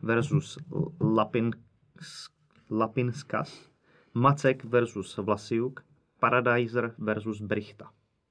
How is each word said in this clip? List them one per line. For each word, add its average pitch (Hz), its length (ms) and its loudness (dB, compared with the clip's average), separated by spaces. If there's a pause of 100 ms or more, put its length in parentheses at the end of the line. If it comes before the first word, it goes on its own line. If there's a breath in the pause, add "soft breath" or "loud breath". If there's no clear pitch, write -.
versus - 560 0 (140)
L-, - 280 -4
Lapins-, - 1300 -2 (420)
Lapinskas, 113 1000 -2 (460 soft breath)
Macek 131 500 4
versus 117 520 0
Vlasiuk, 110 680 -2 (360)
Paradiser 120 800 2
versus 107 420 -4
Brichta. 104 500 -6 (400)